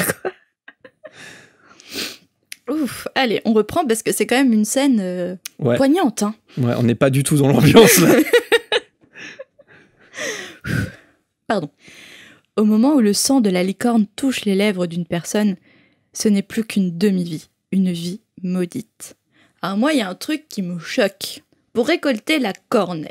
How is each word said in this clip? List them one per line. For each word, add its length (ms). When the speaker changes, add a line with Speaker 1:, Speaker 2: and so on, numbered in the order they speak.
Speaker 1:
quoi ? » 100
Ouf, 460
allez, 300
on 80
reprend, 340
parce 160
que 80
c'est 160
quand 100
même 160
une 120
scène, 360
euh, 340
Speaker 2:
Ouais. 180
Speaker 1:
poignante, 460
hein. 140
Speaker 2:
Ouais, 180
on 60
n'est 120
pas 140
du 140
tout 140
dans 100
l'ambiance, 520
là. 160
Speaker 1:
<laughs> 0
Pardon. 220
Au 60
moment 320
où 60
le 120
sang 280
de 80
la 140
licorne 420
touche 300
les 100
lèvres 320
d'une 180
personne, 500
ce 160
n'est 120
plus 220
qu'une 340
demi-vie, 520
une 200
vie 300
maudite. 720
Alors 160
moi, 160
il 60
y 20
a 80
un 60
truc 340
qui 120
me 180
choque. 600
Pour 140
récolter 520
la 140
corne 420